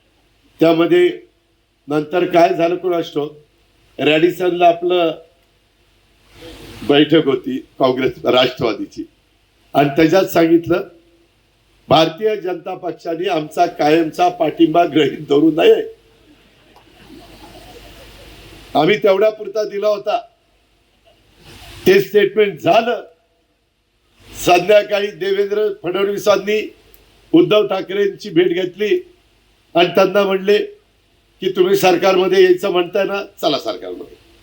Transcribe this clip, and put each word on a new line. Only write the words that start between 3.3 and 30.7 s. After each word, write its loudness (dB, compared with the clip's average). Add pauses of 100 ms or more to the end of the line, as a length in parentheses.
रॅडिसनला 2
आपलं 0 (1700)
बैठक 4
होती -4 (220)
काँग्रेस -2
राष्ट्रवादीची -2 (720)
आणि 2
त्याच्यात 2
सांगितलं, 0 (1040)
"भारतीय 0
जनता -10
पक्षाने -8
आमचा -2
कायमचा 0
पाठिंबा 0
गृहीत 0
धरू 2
नये." 2 (2750)
आम्ही 2
तेवढ्या 2
पुरता -6
दिला -6
होता. -2 (1700)
ते 6
स्टेटमेंट 0
झालं. 0 (1400)
संध्याकाळी 2
देवेंद्र -4 (100)
फडणवीसांनी -2 (600)
उद्धव 4
ठाकरेंची -6
भेट 2
घेतली -2 (720)
आणि 4
त्यांना 2
म्हणले 0 (840)